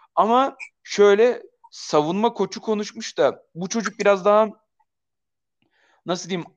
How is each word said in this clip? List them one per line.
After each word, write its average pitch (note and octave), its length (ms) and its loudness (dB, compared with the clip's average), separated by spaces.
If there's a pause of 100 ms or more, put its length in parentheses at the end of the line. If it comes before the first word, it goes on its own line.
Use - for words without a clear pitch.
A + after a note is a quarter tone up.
(160)
Ama A#3+ 420 0 (260)
şöyle, G#3 600 4 (280)
savunma F#3 600 -2
koçu G3 280 -6
konuşmuş G#3+ 560 -8
da - 260 0 (120)
bu F3 140 -10
çocuk A3+ 300 -6
biraz G3 260 0
daha, G#3 240 4 (1600)
nasıl F3 240 -6
diyeyim, F3 280 -6